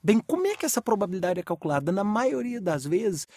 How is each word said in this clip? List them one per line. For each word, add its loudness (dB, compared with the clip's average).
Bem, 6
como 0
é 0
que -6
essa 0
probabilidade 0
é -8
calculada? -2
Na 0
maioria 0
das -2
vezes, 0